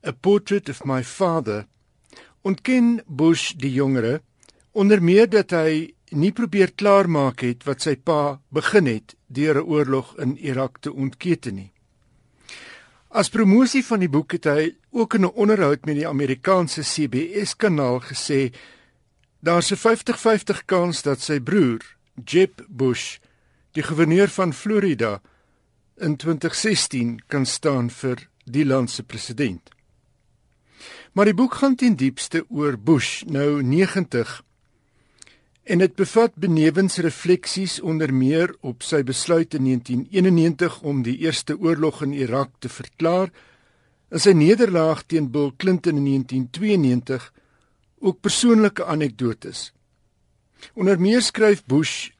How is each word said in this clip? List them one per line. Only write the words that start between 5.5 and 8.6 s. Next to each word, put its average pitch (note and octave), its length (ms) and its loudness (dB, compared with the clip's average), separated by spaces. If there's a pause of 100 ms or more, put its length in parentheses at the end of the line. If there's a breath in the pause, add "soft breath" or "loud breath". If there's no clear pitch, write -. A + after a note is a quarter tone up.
hy D#3+ 420 -2 (200)
nie E3 200 2
probeer G3 400 0
klaarmaak F3 680 2
het B2 260 -4
wat C#3 160 -6
sy D3 140 -2
pa C#3+ 440 -2 (120)
begin D#3 340 2